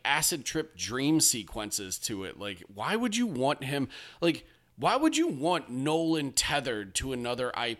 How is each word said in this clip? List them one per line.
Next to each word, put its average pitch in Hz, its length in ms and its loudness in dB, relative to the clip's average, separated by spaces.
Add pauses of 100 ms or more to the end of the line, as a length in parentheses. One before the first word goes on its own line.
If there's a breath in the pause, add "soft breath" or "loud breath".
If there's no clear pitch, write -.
acid 151 400 2
trip - 320 -4
dream 131 440 2
sequences 104 800 0
to 98 240 -4
it. - 140 -10
Like, 98 240 -8 (100)
why 123 240 -2
would 226 200 0
you 240 100 2
want 135 380 0
him, 135 240 -2 (320 loud breath)
like, 170 260 2 (300 soft breath)
why 180 200 2
would 311 200 4
you 339 120 4
want 156 420 0
Nolan 151 640 2
tethered 120 640 0
to 131 160 -2
another 123 460 -2
I 117 220 -2